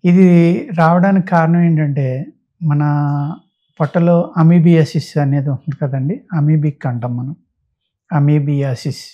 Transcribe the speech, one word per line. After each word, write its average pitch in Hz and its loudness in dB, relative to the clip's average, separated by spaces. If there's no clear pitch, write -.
ఇది 185 4
రావడానికి 180 2
కారణం 170 2
ఏంటంటే 143 -2
మన 147 0
పొట్టలో 170 0
అమీబియాసిస్ 165 2
అనేది 143 -2
ఉంటుంది 139 -8
కదండి, 139 -6
అమీబిక్ 151 -2
అంటాం 123 -6
మనం, 131 -10
అమీబియాసిస్. 143 -2